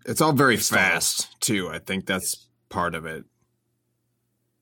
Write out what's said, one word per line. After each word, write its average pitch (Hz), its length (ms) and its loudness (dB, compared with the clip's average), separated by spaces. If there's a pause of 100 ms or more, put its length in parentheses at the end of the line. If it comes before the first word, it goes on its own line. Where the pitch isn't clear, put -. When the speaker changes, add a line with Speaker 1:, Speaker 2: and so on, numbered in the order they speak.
Speaker 1:
it's 120 160 -2
all 156 120 4
very 127 240 4
Speaker 2:
Styles. 95 680 0
Speaker 1:
fast, - 160 -14
too. 95 280 -2
I 80 100 -8
think 95 260 -6
that's - 420 -4 (220)
part 87 260 -2
of 78 100 -8
it. 80 200 -10 (1400)